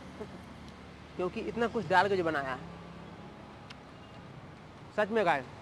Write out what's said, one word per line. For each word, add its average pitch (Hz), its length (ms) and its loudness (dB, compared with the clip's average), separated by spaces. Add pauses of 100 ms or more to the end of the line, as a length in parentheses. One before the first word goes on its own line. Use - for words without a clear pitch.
(1160)
क्योंकि 180 240 0
इतना 220 280 2
कुछ 202 200 0
डाल 185 200 10
के 196 80 6
जो 180 60 6
बनाया 147 260 2
है। 127 80 -2 (2500)
सच 214 140 4
में 220 140 6
गाइस 143 200 6 (160)